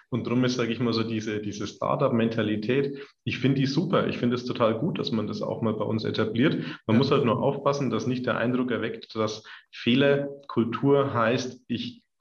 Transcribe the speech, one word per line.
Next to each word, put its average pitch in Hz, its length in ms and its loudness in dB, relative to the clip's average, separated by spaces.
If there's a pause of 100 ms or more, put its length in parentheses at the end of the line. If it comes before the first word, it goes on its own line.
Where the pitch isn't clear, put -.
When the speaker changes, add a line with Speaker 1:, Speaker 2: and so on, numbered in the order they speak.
Speaker 1:
und 113 180 -2
drum 123 160 2
ist, 123 120 2
sag 117 140 -2
ich 113 100 -4
mal 117 140 0
so, 113 100 0
diese, 110 380 -4
diese 104 240 -8
Startup-Mentalität, 113 1300 0 (240)
ich - 160 -4
finde 139 220 2
die 131 40 4
super. 160 420 0
Ich - 100 -4
finde 120 180 2
es 120 100 -6
total 113 320 0
gut, - 220 -2
dass - 120 -2
man 110 160 0
das 104 140 -6
auch - 220 -4
mal 110 100 0
bei 107 120 -4
uns 110 180 -2
etabliert. 113 520 2 (300)
Man 110 100 4
Speaker 2:
Ja. - 20 8
Speaker 1:
muss 143 120 4
halt 135 160 4
nur 107 160 2
aufpassen, 139 480 0
dass 113 160 -2
nicht 123 220 -2
der 110 100 0
Eindruck 123 320 0
erweckt, 110 460 -4
dass 107 280 -2 (280)
Fehlerkultur 139 1400 2
heißt, 120 540 0
ich, - 360 -6 (180)